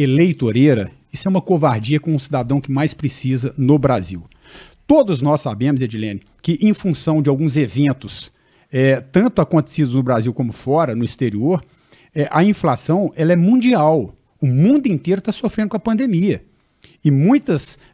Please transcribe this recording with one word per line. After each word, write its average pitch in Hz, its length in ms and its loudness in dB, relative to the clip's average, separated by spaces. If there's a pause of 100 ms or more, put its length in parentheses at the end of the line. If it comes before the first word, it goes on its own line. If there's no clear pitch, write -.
eleitoreira, 131 920 2 (220)
isso - 160 -6
é - 20 0
uma 190 120 0
covardia 143 580 0
com 160 140 -2
o 139 40 0
cidadão 131 400 -2
que 135 140 -6
mais 143 220 -2
precisa 131 640 -4
no 143 200 2
Brasil. 95 460 -4 (640)
Todos 214 340 2
nós 143 220 0
sabemos, 127 400 -2
Edilene, 110 400 -6 (200)
que 170 200 -2
em 214 100 4
função 160 480 -2
de 139 80 0
alguns 143 300 0
eventos, 131 760 -2 (400)
é, 131 300 2
tanto 196 400 0
acontecidos 151 520 -2
no 135 80 2
Brasil 120 300 -2
como 120 180 -4
fora, 135 460 -2
no 117 80 -2
exterior, 123 580 -2 (520)
é, 143 160 -2
a 156 120 2
inflação, 180 720 0
ela 160 200 2
é - 20 4
mundial. 170 800 2 (240)
O 147 60 0
mundo 202 400 4
inteiro 185 340 -2
tá 220 100 -6
sofrendo 214 380 -4
com 220 80 -4
a 185 40 -8
pandemia. 208 640 0 (640)
E 151 60 4
muitas 180 680 0 (160)